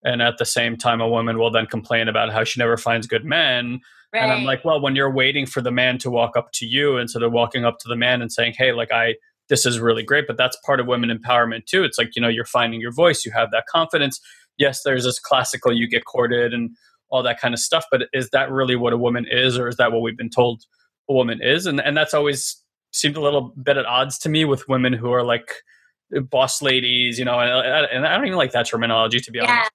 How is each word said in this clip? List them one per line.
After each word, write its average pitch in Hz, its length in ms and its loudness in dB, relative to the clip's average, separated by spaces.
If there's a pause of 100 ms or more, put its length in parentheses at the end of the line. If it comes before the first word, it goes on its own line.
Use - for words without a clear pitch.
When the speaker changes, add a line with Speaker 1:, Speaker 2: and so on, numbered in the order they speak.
Speaker 1:
And 123 180 -2
at 120 160 2
the 117 80 -2
same 117 300 -2
time, 117 240 0
a 113 80 0
woman 113 320 0
will 117 100 2
then 113 160 0
complain 113 440 -2
about 107 220 0
how 110 120 0
she 120 160 -6
never 117 160 2
finds 117 320 -2
good 117 160 -2
men. 127 560 -2 (340)
And 220 180 0
I'm 127 80 0
Speaker 2:
Right. 127 60 -4
Speaker 1:
like, 131 200 -2
"Well, 160 140 2
when 139 160 0
you're 139 160 2
waiting 135 340 0
for 131 160 -6
the 120 100 -2
man 123 280 2
to 127 100 -6
walk 117 280 0
up 117 160 -4
to - 120 -6
you 135 320 0
instead 120 260 -4
of 117 100 0
walking 120 320 0
up 117 140 0
to 113 100 -14
the 120 60 -4
man 123 260 0
and 117 100 -8
saying, 117 260 0
'Hey, 131 140 2
like, 117 200 -2
I, 117 240 0 (340)
this 127 160 2
is 120 140 0
really 113 220 2
great,'" 143 260 0
but 123 100 -6
that's 127 280 0
part 139 140 2
of 123 80 -2
women 120 220 0
empowerment 117 560 0
too. 190 180 0
It's 147 140 -2
like, 117 180 -2
you 117 60 -2
know, 117 80 2
you're 113 160 -2
finding 117 340 0
your 117 140 -8
voice, 160 320 2
you 113 80 -10
have 113 180 0
that 113 160 0
confidence. 160 540 0 (360)
Yes, 139 260 2
there's 131 200 0
this 123 160 -2
classical, 127 540 0
you 117 160 0
get 117 160 -2
courted 120 480 0
and 117 220 -6 (340)
all 131 140 0
that 120 160 -2
kind 120 140 -2
of 120 60 -6
stuff. - 320 0
But 131 120 2 (100)
is 127 180 -2
that 135 180 2
really 131 280 0
what 120 160 2
a 120 40 0
woman 120 320 0
is, 123 280 2
or 123 100 -2
is 117 80 -6
that 120 160 4
what 113 100 0
we've 117 160 -4
been 117 120 -4
told 120 340 2 (460)
a 139 40 2
woman 117 280 2
is? 147 240 2
And, 143 160 -2
and 143 160 0
that's 151 160 0
always 147 500 -2 (300)
seemed 147 240 -2
a 160 40 -4
little 143 400 0
bit 135 140 2
at 131 100 -2
odds 127 340 -2
to 160 100 -4
me 156 160 2
with 139 240 -2
women 127 240 2
who 120 180 -4
are, 123 120 2
like, 120 280 -2 (800)
boss 131 320 0
ladies, 123 580 0
you 127 60 -2
know, 123 120 0
and, 127 540 2
and 131 160 0
I 156 80 2
don't 262 100 0
even 185 120 -2
like 135 160 0
that 120 140 0
terminology, 113 520 2
to 117 120 -12
be 117 80 -6
Speaker 2:
Yeah. 165 120 0
Speaker 1:
honest. 233 240 0